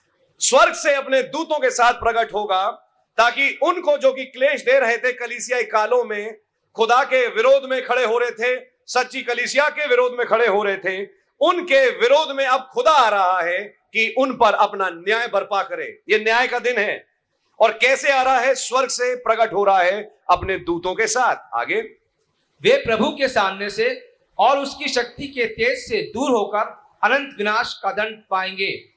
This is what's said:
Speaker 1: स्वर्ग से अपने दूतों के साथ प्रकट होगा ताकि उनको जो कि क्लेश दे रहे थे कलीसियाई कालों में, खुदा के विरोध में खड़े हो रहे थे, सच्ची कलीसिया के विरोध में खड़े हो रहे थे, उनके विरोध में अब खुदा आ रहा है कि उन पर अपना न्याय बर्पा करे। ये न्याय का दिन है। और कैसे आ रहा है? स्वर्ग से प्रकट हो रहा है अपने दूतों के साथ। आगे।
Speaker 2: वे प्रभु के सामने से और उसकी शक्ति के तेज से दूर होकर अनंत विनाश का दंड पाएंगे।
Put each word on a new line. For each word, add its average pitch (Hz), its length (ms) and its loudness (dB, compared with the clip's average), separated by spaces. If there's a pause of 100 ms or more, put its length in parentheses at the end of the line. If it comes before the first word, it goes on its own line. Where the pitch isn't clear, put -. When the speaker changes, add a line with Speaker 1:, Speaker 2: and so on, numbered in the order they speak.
(400)
Speaker 1:
स्वर्ग 269 340 4
से 294 220 0
अपने 262 280 0
दूतों 302 360 -4
के 254 100 2
साथ 240 240 2
प्रकट 233 400 -2
होगा 196 540 -2 (300)
ताकि 240 440 2
उनको 302 360 0
जो 262 160 2
कि 262 120 -8
क्लेश 262 360 -2
दे 262 180 2
रहे 233 180 2
थे 247 160 -2
कलीसियाई 240 500 -6
कालों 220 400 0
में, 214 340 -8 (380)
खुदा 233 280 4
के 254 240 0
विरोध 247 420 4
में 254 160 -4
खड़े 247 200 0
हो 226 120 0
रहे 240 140 0
थे, 247 320 -4 (240)
सच्ची 247 340 -2
कलीसिया 240 480 0
के 285 180 -4
विरोध 247 300 2
में 233 100 -2
खड़े 226 200 2
हो 208 160 2
रहे 196 140 -2
थे, 190 300 -6 (320)
उनके 277 500 2
विरोध 262 460 2
में 269 100 -2
अब 262 280 0
खुदा 254 180 2
आ 262 180 6
रहा 185 300 2
है 175 240 -2
कि - 540 -4
उन 262 160 0
पर 214 200 4
अपना 202 360 0
न्याय 202 380 -4
बर्पा 196 360 -2
करे। 151 460 -10
ये 208 100 2
न्याय 226 280 2
का 240 120 -4
दिन 240 180 -2
है। 190 300 -4 (520)
और 220 120 6
कैसे 254 400 0
आ 269 100 2
रहा 262 180 2
है? 254 160 2
स्वर्ग 254 340 -2
से 247 260 -2
प्रकट 226 380 0
हो 202 100 0
रहा 196 160 4
है 202 380 -2 (120)
अपने 180 280 0
दूतों 175 380 -4
के 214 120 0
साथ। 226 280 0 (200)
आगे। 135 260 -2 (800)
Speaker 2:
वे 226 160 4
प्रभु 233 300 0
के 277 200 -2
सामने 202 420 -2
से 247 460 -6 (220)
और 262 220 4
उसकी 277 280 -8
शक्ति 254 400 -4
के 254 180 -4
तेज 220 440 -4
से 214 120 -2
दूर 269 300 -4
होकर 208 280 0 (440)
अनंत 277 340 0
विनाश 214 460 -4
का 196 80 -2
दंड 220 380 -6
पाएंगे। 190 540 -4 (140)